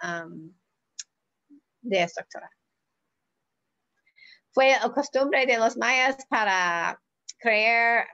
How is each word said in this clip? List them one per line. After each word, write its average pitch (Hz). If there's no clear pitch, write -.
um, 170
de 190
estructura. 170
Fue 269
la 233
costumbre 277
de 240
los 233
mayas 254
para 180
crear, 233